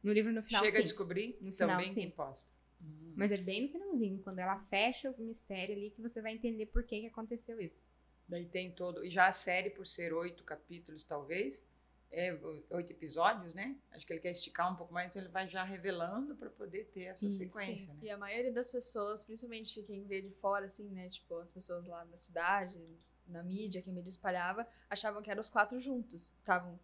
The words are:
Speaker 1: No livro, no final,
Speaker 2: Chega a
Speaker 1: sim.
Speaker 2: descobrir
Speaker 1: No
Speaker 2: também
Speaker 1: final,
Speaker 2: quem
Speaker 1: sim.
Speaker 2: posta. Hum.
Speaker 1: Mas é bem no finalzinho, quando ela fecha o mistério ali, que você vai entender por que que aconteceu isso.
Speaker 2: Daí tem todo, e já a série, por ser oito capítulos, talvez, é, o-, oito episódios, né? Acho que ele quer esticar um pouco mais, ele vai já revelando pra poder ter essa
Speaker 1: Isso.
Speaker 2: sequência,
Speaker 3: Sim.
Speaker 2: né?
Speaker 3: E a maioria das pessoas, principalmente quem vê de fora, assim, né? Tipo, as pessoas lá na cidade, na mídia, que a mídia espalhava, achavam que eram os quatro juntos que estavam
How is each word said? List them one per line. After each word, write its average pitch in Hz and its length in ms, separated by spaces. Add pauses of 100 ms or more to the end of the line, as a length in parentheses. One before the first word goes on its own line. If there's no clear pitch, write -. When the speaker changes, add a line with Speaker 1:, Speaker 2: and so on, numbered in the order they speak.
Speaker 1:
No 202 100
livro, 214 200
no 220 100
final, 214 220
Speaker 2:
Chega 214 140
a - 20
Speaker 1:
sim. 226 40
Speaker 2:
descobrir 185 560
Speaker 1:
No 190 120
Speaker 2:
também 190 240 (120)
Speaker 1:
final, 196 60
Speaker 2:
quem 196 100
Speaker 1:
sim. 170 60
Speaker 2:
posta. - 420 (300)
Hum. 156 340
Speaker 1:
Mas 202 160
é 202 60
bem 190 240
no 285 80
finalzinho, 277 520
quando 190 180
ela 190 240
fecha 240 520
o 226 60
mistério 202 520
ali, 202 160
que 220 120
você 233 180
vai 220 140
entender 220 320
por 240 180
que 214 160
que 226 60
aconteceu 226 540
isso. - 280 (400)
Speaker 2:
Daí 175 180
tem 180 260
todo, 180 320
e 180 60
já 180 180
a 190 40
série, 190 380
por 190 160
ser 170 260
oito 170 320
capítulos, 156 600
talvez, 165 640 (440)
é, 175 240
o-, 156 360
oito 175 220
episódios, 170 600
né? 226 220 (160)
Acho 151 140
que - 60
ele 165 80
quer 180 120
esticar 175 400
um 180 40
pouco 170 160
mais, 175 240
ele 190 120
vai 185 200
já 185 160
revelando 190 720
pra 220 140
poder 202 420
ter 185 120
essa 196 220
Speaker 1:
Isso. 202 120
Speaker 2:
sequência, 190 480
Speaker 3:
Sim. 147 80
Speaker 2:
né? 147 80
Speaker 3:
E 214 80
a 202 80
maioria 226 340
das 247 160
pessoas, 214 560
principalmente 220 580
quem 202 220
vê 196 160
de 190 120
fora, 196 340
assim, 208 240
né? 185 180
Tipo, - 300
as 175 120
pessoas 175 360
lá 170 180
na 170 120
cidade, 180 600 (500)
na 170 160
mídia, 185 380
que 185 80
a 185 40
mídia 180 180
espalhava, 185 560 (240)
achavam 208 320
que 208 80
eram 202 100
os 220 100
quatro 226 300
juntos 247 500
que - 80
estavam 180 460